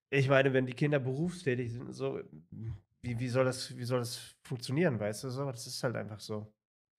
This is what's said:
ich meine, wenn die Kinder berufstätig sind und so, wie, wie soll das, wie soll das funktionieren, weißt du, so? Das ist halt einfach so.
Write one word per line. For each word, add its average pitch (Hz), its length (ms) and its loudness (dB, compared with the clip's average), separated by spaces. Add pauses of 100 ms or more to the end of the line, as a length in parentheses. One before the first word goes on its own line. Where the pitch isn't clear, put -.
(120)
ich 135 160 6
meine, 135 240 6
wenn 131 140 4
die 127 80 -6
Kinder 147 240 4
berufstätig 131 760 -2
sind 127 140 -8
und 127 80 -10
so, 131 260 -4 (840)
wie, 123 160 -4
wie 127 100 -2
soll 131 180 4
das, 123 300 -2
wie 123 80 -8
soll 123 160 2
das - 360 -8 (100)
funktionieren, 151 540 0
weißt - 240 -2
du, 135 60 -6
so? 139 200 -4
Das 120 160 -10
ist 123 160 -10
halt 120 140 0
einfach 104 240 -8
so. 107 320 -8 (460)